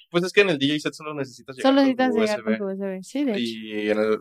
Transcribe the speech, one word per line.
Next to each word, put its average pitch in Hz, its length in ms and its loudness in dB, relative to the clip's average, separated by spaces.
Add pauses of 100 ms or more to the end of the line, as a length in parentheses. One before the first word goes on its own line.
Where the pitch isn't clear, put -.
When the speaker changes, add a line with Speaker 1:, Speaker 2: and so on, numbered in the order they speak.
(120)
Speaker 1:
pues 175 140 0
es 180 80 -6
que 208 80 6
en 196 80 6
el 160 100 2
D 135 80 2
J 151 140 0
set 147 140 -6
solo 151 180 -12
necesitas 127 420 -10
llegar 269 160 4
Speaker 2:
Solo 277 100 6
Speaker 1:
con 262 140 4
tu 254 80 0
Speaker 2:
necesitas 220 420 0
llegar 220 140 -2
con 202 80 -6
Speaker 1:
U 190 40 -4
S 196 100 -8
B. - 20 -6
Speaker 2:
tu - 0 -
U 196 80 -4
S 185 60 -8
B. 190 60 -14
Sí, 277 200 -6
de 269 80 -2
hecho. 196 100 -2
Speaker 1:
Y 110 480 -4
en 107 100 2
el, 107 220 2